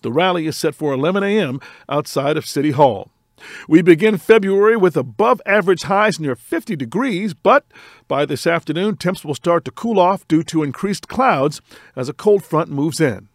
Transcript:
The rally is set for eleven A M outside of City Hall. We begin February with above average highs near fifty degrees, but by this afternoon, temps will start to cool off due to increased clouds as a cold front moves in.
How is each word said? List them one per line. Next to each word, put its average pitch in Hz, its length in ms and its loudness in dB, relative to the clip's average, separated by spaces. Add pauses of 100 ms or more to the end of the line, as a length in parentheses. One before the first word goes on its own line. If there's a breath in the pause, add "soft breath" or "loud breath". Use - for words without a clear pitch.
The 117 100 -6
rally 170 340 0
is 151 100 -6
set 156 180 -4
for 147 180 -4
eleven 180 320 -2
A 202 140 0
M 139 220 -4 (280 loud breath)
outside 143 480 -2
of 139 100 -6
City 147 240 -2
Hall. 123 400 2 (560 loud breath)
We 165 160 6
begin 180 340 4
February 208 600 4
with 185 200 2
above 180 480 0
average 196 380 2
highs 196 380 0
near 139 160 -4
fifty - 400 -6
degrees, 180 580 -4
but 254 300 2 (420 loud breath)
by 139 200 -2
this 143 200 -4
afternoon, 170 500 -2
temps 180 280 -6
will 151 100 -6
start 170 300 0
to - 80 -10
cool 226 260 -2
off 185 300 2
due 160 160 2
to 160 180 -4
increased 156 460 -6
clouds 165 520 0 (360 loud breath)
as 131 120 -8
a 147 60 -10
cold 208 300 0
front 165 260 -4
moves 147 300 -4
in. 104 340 -2